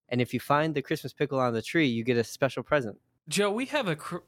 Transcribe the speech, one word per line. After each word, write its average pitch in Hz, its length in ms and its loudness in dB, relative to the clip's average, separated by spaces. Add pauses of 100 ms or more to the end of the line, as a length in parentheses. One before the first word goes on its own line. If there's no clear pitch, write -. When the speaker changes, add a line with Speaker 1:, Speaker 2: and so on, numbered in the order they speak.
Speaker 1:
And 123 120 2
if 120 140 0
you 120 60 -2
find 151 340 2
the 139 80 -2
Christmas 151 300 -6
pickle 135 260 -2
on 123 140 2
the 110 100 -2
tree, 165 240 2
you 117 160 0
get 120 140 2
a 113 80 2
special - 400 -2
present. 120 340 0 (300)
Speaker 2:
Joe, 196 220 2
we 240 160 -2
have 277 220 0
a 151 80 0
cr-, - 200 -10 (120)